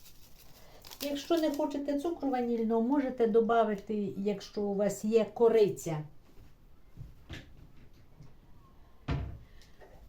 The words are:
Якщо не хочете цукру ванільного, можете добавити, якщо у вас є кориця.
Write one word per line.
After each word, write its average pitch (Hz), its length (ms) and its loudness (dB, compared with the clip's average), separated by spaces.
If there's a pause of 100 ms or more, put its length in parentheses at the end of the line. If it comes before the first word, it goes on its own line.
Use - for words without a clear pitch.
(1000)
Якщо 285 360 0
не 311 140 2
хочете 285 480 -2
цукру 339 300 -2
ванільного, 233 520 2
можете 254 460 2
добавити, 214 920 2
якщо 196 440 -4
у 202 140 -2
вас 202 300 0
є 220 200 6
кориця. 202 800 4 (4000)